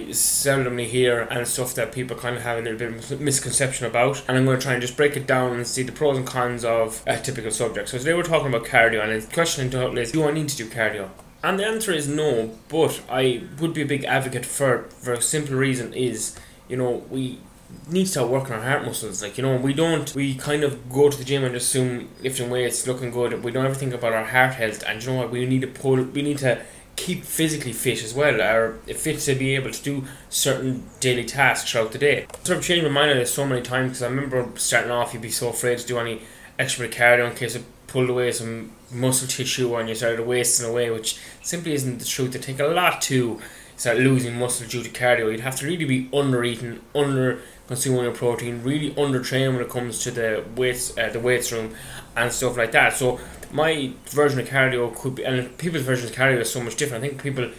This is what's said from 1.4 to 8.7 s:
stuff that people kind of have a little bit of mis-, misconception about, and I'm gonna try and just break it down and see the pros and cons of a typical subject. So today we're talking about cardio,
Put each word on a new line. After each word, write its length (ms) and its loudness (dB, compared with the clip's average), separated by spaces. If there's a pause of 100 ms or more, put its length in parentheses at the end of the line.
stuff 280 -2
that 160 -2
people 260 -6
kind 180 -4
of 60 -6
have 160 -2
a 40 -4
little 180 -4
bit 80 -4
of 80 -6
mis-, 240 -8
misconception 680 0
about, 420 2
and 80 2
I'm 100 6
gonna 140 4
try 140 0
and 80 0
just 160 -6
break 180 4
it 120 -6
down 300 2
and 100 -4
see 160 -2
the 80 -4
pros 260 2
and 80 -2
cons 400 -2
of 400 0
a 140 0
typical 320 -4
subject. 380 -2
So 100 -4
today 160 2
we're 80 0
talking 240 2
about 180 0
cardio, 380 4